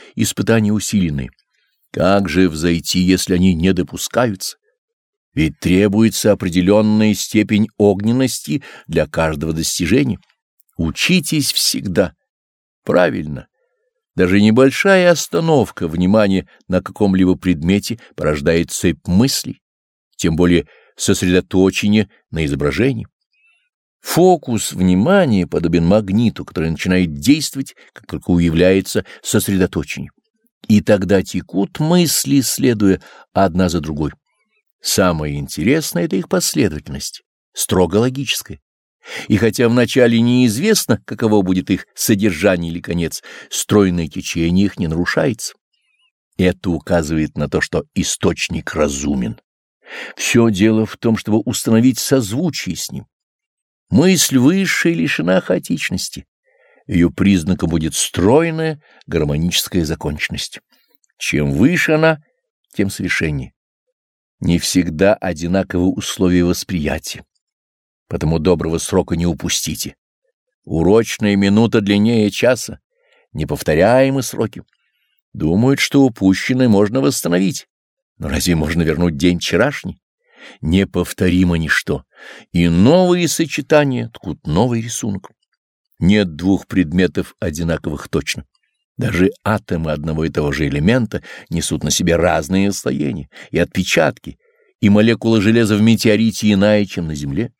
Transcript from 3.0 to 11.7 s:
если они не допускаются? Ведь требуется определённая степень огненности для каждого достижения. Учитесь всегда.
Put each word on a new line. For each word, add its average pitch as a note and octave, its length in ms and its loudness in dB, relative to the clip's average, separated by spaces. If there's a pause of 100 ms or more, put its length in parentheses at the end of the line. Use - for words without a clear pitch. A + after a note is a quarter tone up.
если F#2 340 2
они F2+ 200 4
не F2 180 2
допускаются? F#2 840 -4 (800)
Ведь D#2 240 -2
требуется G2+ 720 2
определённая G#2 840 2
степень G#2+ 600 0
огненности A2+ 880 0 (240)
для D#2 200 -2
каждого D#2+ 460 -2
достижения. F2+ 640 -2 (580)
Учитесь D3 760 -2
всегда. - 600 -2 (680)